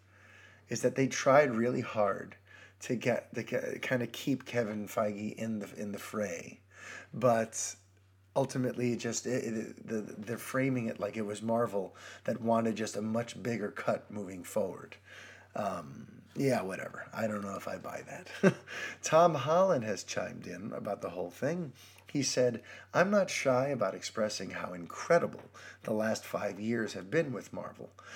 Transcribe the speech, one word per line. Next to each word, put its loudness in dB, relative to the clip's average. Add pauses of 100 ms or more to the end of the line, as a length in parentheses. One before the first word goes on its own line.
(720)
is -2
that 4
they 4
tried 6
really 2
hard 0 (440)
to -2
get, 0
to -4
get, -4
kinda 0
keep -2
Kevin -2
Feige -2
in -4
the, -6
in -6
the -6
fray. -6 (520)
But 2 (600)
ultimately, 2
it 0
just, -2
it, 0
it, -6
the, -4
they're -6
framing 0
it -4
like -2
it -2
was -4
Marvel 2 (260)
that -2
wanted 4
just -4
a -2
much -4
bigger -2
cut -2
moving -8
forward. -4 (600)
Um, -6 (300)
yeah, 2
whatever. -8
I -2
don't -2
know -6
if -8
I -6
buy -10
that. 4 (240)
<laughs> -10
Tom 8
Holland 4
has -2
chimed -6
in -8
about -4
the -4
whole -4
thing. -2 (340)
He 0
said, 4 (320)
"I'm 6
not 6
shy 2
about 0
expressing -2
how -6
incredible 0 (400)
the -2
last 0
five -4
years 0
have -10
been 2
with -8
Marvel. -10 (240)